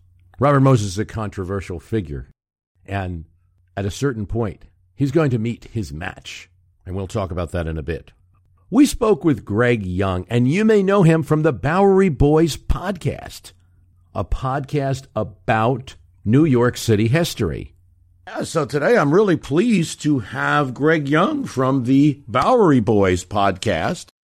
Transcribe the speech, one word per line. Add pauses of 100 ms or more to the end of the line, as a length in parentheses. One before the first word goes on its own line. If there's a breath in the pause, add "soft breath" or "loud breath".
(380)
Robert
Moses
is
a
controversial
figure, (540)
and (520)
at
a
certain
point, (280)
he's
going
to
meet
his
match, (340)
and
we'll
talk
about
that
in
a
bit. (580)
We
spoke
with
Greg
Young,
and
you
may
know
him
from
the
Bowery
Boys
podcast, (600)
a
podcast
about (280)
New
York
City
history. (520)
Yeah,
so
today
I'm
really
pleased
to
have
Greg
Young
from
the
Bowery
Boys
podcast. (180)